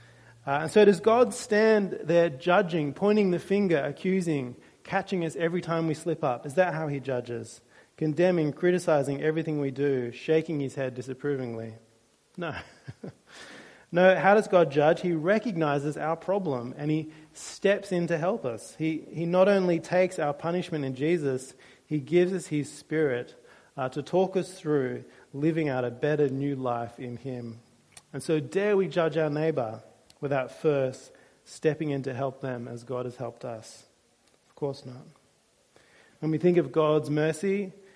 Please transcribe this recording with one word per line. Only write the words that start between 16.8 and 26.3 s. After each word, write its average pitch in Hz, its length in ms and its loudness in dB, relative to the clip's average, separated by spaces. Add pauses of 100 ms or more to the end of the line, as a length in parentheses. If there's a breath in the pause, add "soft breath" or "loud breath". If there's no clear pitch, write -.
he 156 220 -2 (200 loud breath)
steps - 600 -2
in 170 160 0
to 165 100 0
help 190 260 -2
us. 117 320 -8
He, 160 360 -4
he 160 120 -6
not 180 220 6
only 185 320 4
takes 180 400 0
our 147 140 -2
punishment 165 520 -4
in 131 120 -6
Jesus, 143 580 -2 (320 loud breath)
he 151 140 -2
gives 175 320 2
us 175 160 -6
his 147 240 -4
Spirit, 139 680 -2 (360 soft breath)
uh, 131 140 -4
to 147 120 -8
talk 185 340 0
us 180 160 -4
through 127 520 -2 (280 loud breath)
living 156 360 0
out 127 160 0
a 123 80 -4
better 147 360 2
new 139 280 -2